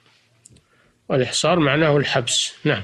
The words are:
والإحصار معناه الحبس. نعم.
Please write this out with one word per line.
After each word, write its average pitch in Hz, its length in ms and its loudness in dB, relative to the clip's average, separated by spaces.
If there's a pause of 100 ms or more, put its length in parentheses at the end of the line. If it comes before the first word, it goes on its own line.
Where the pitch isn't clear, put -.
(1080)
والإحصار 156 500 0
معناه 147 380 2
الحبس. - 560 -2 (100)
نعم. 117 200 -2